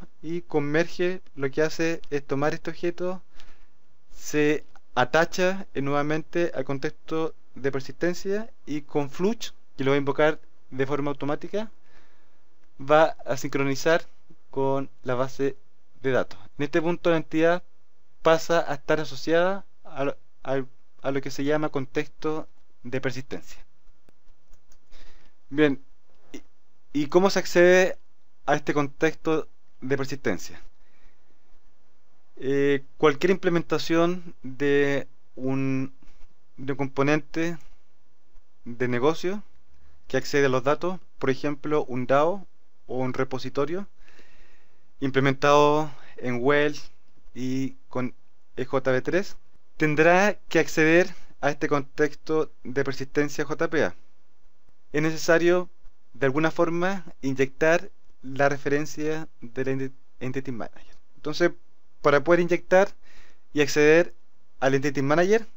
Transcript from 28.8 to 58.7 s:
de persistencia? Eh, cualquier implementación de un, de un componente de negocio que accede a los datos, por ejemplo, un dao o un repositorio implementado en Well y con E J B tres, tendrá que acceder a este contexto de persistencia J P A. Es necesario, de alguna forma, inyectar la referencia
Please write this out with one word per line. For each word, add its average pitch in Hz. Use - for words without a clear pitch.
de 131
persistencia? 131
Eh, 139
cualquier 151
implementación 170
de 143
un, 135
de 135
un 135
componente 147
de 120
negocio 156
que -
accede 139
a -
los 127
datos, 165
por 135
ejemplo, 147
un 127
dao 160
o 120
un 127
repositorio 143
implementado 147
en 123
Well 147
y 131
con 127
E -
J 135
B 127
tres, 170
tendrá 170
que -
acceder 165
a 135
este 151
contexto 147
de 131
persistencia 147
J 156
P 156
A. 92
Es 151
necesario, 170
de 123
alguna 151
forma, 175
inyectar 135
la 135
referencia 151